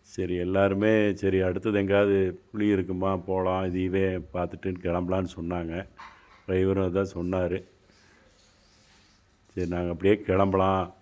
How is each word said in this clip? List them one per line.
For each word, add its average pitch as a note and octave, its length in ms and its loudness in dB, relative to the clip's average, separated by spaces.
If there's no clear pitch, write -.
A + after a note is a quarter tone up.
சரி, F2+ 340 -6
எல்லாருமே G2 760 2
சரி F#2+ 280 0
அடுத்தது F#2+ 380 0
எங்கேயாவது G2 600 2
புலி G#2 160 -2
இருக்குமா, F#2+ 500 0
போலாம், F#2 580 -2
இதுவே F#2 420 0
பார்த்துட்டுன்னு F2 680 -6
கிளம்பலான்னு F2+ 520 -2
சொன்னாங்க. F2 520 -6
டிரைவரும் F#2+ 420 2
அதான் F#2+ 260 -2
சொன்னாரு. F2+ 480 -2
சரி, F2+ 140 -4
நாங்க F2 240 -2
அப்படியே F#2+ 260 4
கிளம்பலாம். F#2+ 840 2